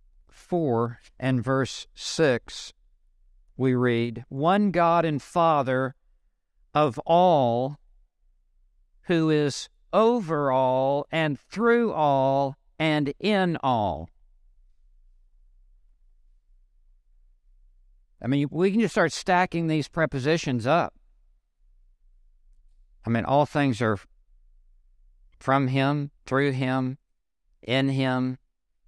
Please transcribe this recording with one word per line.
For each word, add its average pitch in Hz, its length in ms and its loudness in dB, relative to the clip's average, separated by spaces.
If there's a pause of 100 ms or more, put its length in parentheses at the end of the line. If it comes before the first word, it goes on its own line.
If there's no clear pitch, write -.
(280)
four 120 720 -2 (200)
and 127 240 0
verse 131 500 -2
six, - 800 -2 (840)
we 127 200 0
read, 120 520 0
"One 185 440 0
God 170 340 2
and 151 160 -2
Father 135 720 0 (800)
of 151 320 2
all, 143 720 2 (1300)
who 160 260 0
is 147 400 0 (240)
over 175 580 0
all 131 600 0
and 160 280 -2
through 233 540 0
all 139 600 0 (240)
and 151 400 0
in 190 420 0
all." 101 480 -2 (4000)
I 110 60 -6
mean, 143 240 0
we 185 200 0
can 214 100 0
just 202 140 -2
start 170 160 2
stacking 175 560 -2
these 156 200 -2
prepositions 143 800 -2
up. 147 280 0 (2000)
I 113 40 -6
mean, 117 160 -2
all 139 200 2
things 135 360 -2
are 110 180 0 (1400)
from 135 280 2
him, 139 440 0 (140)
through 139 260 0
him, 131 460 -2 (640)
in 135 280 0
him, 127 480 -2 (500)